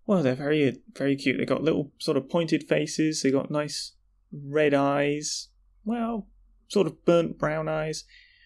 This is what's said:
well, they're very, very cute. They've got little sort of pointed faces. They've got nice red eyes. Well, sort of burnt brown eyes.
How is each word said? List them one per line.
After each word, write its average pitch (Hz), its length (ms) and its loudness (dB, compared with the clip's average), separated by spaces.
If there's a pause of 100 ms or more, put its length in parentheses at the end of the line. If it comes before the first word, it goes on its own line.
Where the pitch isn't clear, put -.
well, 190 160 2
they're 127 120 2
very, 143 480 0 (120)
very 139 220 0
cute. 139 220 0
They've - 100 -2
got - 160 0
little 156 320 0
sort 151 220 -2
of 131 100 -4
pointed 165 400 0
faces. 156 540 0
They've 175 100 2
got 135 180 0
nice 147 420 -6 (400)
red 143 420 0
eyes. 143 760 0 (360)
Well, 226 420 -4 (400)
sort 185 220 2
of - 160 -14
burnt 170 340 2
brown 156 300 -4
eyes. 156 340 -4 (440)